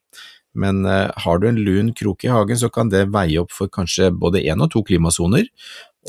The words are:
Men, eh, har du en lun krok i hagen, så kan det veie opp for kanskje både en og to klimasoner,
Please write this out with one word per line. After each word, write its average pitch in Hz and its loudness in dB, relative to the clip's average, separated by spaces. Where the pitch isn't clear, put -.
Men, 98 -2
eh, 98 0
har 87 0
du 104 2
en 117 0
lun 101 2
krok 104 -4
i 120 -2
hagen, 110 2
så 117 -2
kan 117 -2
det 98 2
veie 90 0
opp 85 -4
for 98 -6
kanskje 90 0
både 87 0
en 95 0
og 160 2
to 110 0
klimasoner, 90 2